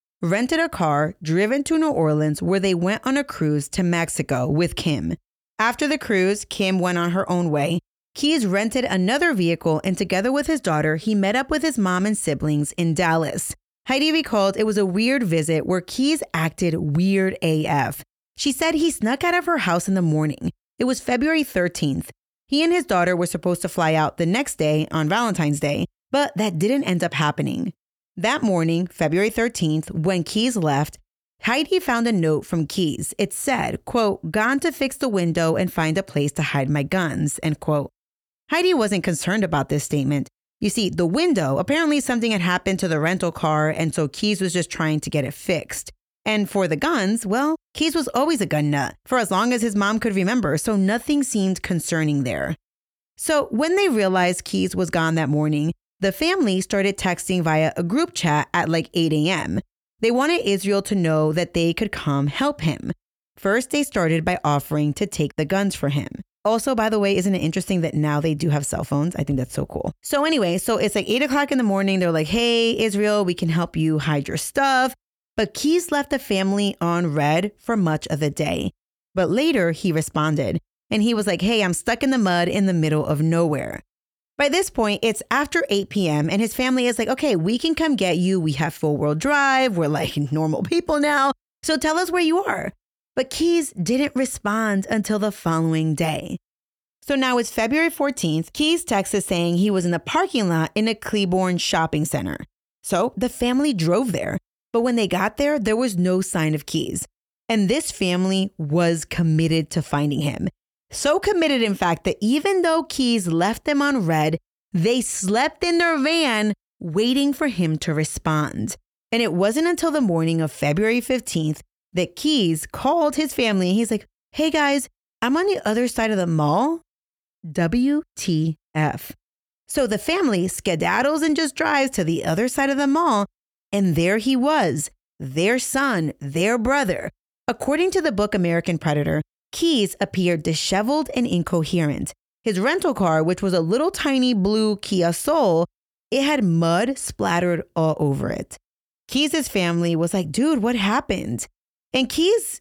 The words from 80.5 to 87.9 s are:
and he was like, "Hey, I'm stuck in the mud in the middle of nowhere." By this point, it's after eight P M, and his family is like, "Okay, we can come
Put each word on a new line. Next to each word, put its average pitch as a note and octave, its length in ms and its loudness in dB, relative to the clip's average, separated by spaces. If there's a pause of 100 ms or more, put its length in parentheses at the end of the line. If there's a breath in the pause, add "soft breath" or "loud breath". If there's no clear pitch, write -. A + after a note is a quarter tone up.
and G#3+ 140 0
he A#3+ 100 2
was G#3+ 140 0
like, E3+ 140 -2
"Hey, G#3+ 220 2
I'm F3+ 100 0
stuck A#3+ 280 -2
in C4+ 100 2
the C4 60 2
mud F3+ 300 2
in G3 180 0
the F#3+ 80 2
middle D#3 320 2
of D3+ 160 0
nowhere." D#3+ 640 0 (540)
By C#4+ 120 2
this F4+ 200 0
point, G#3 340 0
it's A3 260 0
after C#4+ 400 0
eight G3+ 200 -2
P F#3+ 180 0
M, D3+ 220 2
and G3 120 2
his A3+ 140 -2
family B3+ 320 0
is B3 100 0
like, A3+ 120 -2
"Okay, C4 260 0
we F3+ 220 0
can D#4+ 180 0
come D#4 220 2